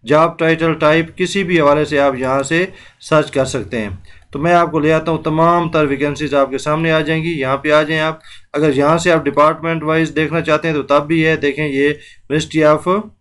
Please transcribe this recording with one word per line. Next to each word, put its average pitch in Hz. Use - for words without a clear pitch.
जॉब 160
टाइटल, 160
टाइप, 160
किसी 180
भी 175
हवाले 147
से 147
आप 139
यहाँ 131
से 170
सर्च 156
कर 135
सकते 123
हैं। 101
तो 143
मैं 170
आपको 165
ले 151
आता 160
हूँ, 160
तमाम 165
तर 160
वैकेंसीज 139
आपके 135
सामने 156
आ 156
जाएंगी। 160
यहाँ 135
पे 151
आ 151
जाएं 156
आप। 160
अगर 151
यहाँ 143
से 170
आप 160
डिपार्टमेंट 156
वाइज 160
देखना 156
चाहते 151
हैं 156
तो 135
तब 143
भी 160
है। 160
देखें, 143
ये 143
Ministry 156
of 151